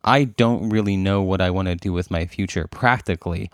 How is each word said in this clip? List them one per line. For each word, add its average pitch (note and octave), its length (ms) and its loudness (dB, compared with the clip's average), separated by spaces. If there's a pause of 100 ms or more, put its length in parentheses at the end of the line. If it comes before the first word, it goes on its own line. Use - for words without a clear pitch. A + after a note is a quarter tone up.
I C3+ 200 4
don't A#2 460 0
really G#2 260 0
know G2 260 2
what F#2+ 200 0
I F#2 80 2
wanna F2+ 260 -2
do F#2 160 -4
with F2 180 -2
my E2+ 160 -2
future F2+ 420 -4
practically, F#2+ 880 -2